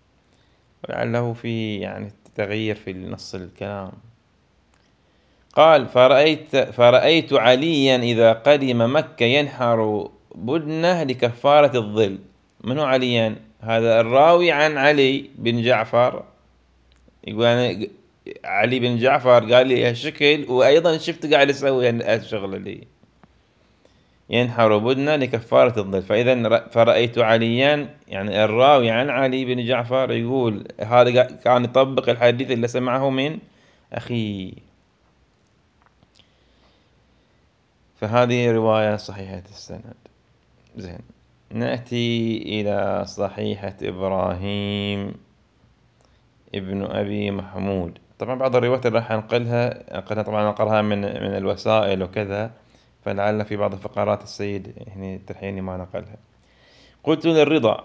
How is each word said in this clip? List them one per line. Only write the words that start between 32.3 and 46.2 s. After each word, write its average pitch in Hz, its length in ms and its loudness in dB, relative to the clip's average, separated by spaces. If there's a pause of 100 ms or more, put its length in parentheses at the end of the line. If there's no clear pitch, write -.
اللي 120 180 -2
سمعه 127 420 -2
من 135 280 -4 (540)
أخيه. 107 600 -8 (3500)
فهذه 120 520 2
رواية 110 440 2
صحيحة 95 540 -12
السند. - 440 -20 (840)
زين. 90 220 -14 (520)
نأتي 117 960 -4
إلى 101 600 -4
صحيحة 101 760 -8
إبراهيم 101 1300 -4 (1400)